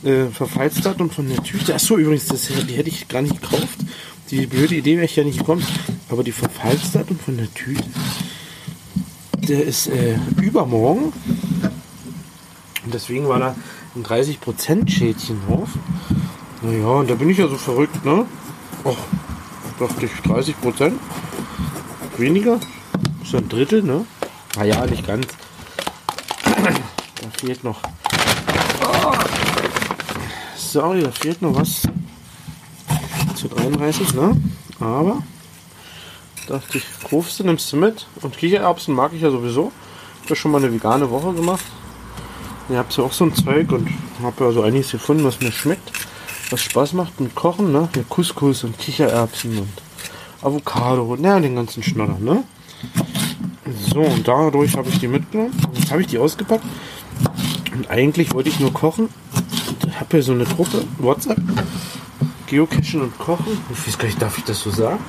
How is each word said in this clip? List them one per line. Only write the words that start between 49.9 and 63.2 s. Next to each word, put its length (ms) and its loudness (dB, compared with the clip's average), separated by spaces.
Avocado 600 0
und, 200 -2
ja, 160 8
den 160 4
ganzen 280 -4
Schnoller, 360 0
ne? 240 2
So, 120 4
und 260 4
dadurch 480 4
hab 120 -2
ich 120 2
die 80 0
mitgenommen. 460 0
Jetzt 180 2
hab 80 4
ich 80 2
die 100 0
ausgepackt. 460 2
Und 160 -4
eigentlich 440 4
wollte 160 2
ich 100 -2
nur 140 4
kochen. 360 2
Und 180 -2
hab 120 -4
hier 100 6
so 120 2
eine 100 4
Gruppe, 400 0
WhatsApp, 420 2
Geocachen 540 2
und 160 -4
Kochen. 400 -2